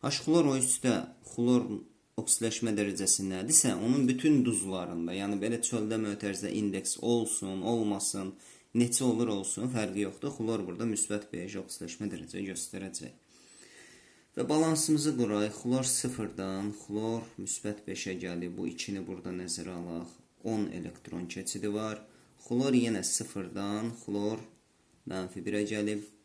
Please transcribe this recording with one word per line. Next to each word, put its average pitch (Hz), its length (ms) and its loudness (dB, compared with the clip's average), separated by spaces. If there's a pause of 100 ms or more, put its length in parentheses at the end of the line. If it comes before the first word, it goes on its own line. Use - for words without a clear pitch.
H 135 100 0 (100)
xlor 160 240 6
O 135 120 4
üç-də 127 360 4 (320)
xlor 120 400 4 (520)
oksidaşmə 113 600 2
dərəcəsi 98 500 2
nədirsə, 104 480 4
onun 123 320 4
bütün 131 380 6
duzlarında, 90 720 -2
yəni 101 240 -2
belə 113 180 0
çöldə 110 400 -2
mötərizə 101 540 -2
indeks 98 480 0
olsun, 107 600 0
olmasın, 101 680 0 (440)
neçə 120 280 4
olur 113 360 2
olsun, 98 340 -4
fərqi 101 320 0
yoxdur. 110 320 -6
Xlor 110 300 -2
burada 92 200 -4
müsbət 104 460 -2
beş 98 300 -8
oksidaşmə - 500 -8
dərəcə 95 320 -8
göstərəcək. 95 800 -8 (1120)
Və 120 80 -2
balansımızı 156 720 4
quraq. 107 300 2 (100)
Xlor 127 320 2
sıfırdan, 98 880 -2
xlor 110 480 -4 (140)
müsbət - 480 -6
beşə 92 340 -6
gəlib. 87 380 -6
Bu - 100 -4
ikini - 400 -4
burada 90 240 -6
nəzərə 90 480 -6
alaq. 85 300 -6 (340)
On 107 220 0 (100)
elektron 87 560 -8
keçidi 95 400 -4
var. 107 300 -4 (420)
Xlor 127 320 2
yenə 113 280 4
sıfırdan, 101 1000 -2
xlor 104 420 -2 (640)
mənfi 92 380 -6
birə 104 240 0
gəlib. 107 340 -2 (220)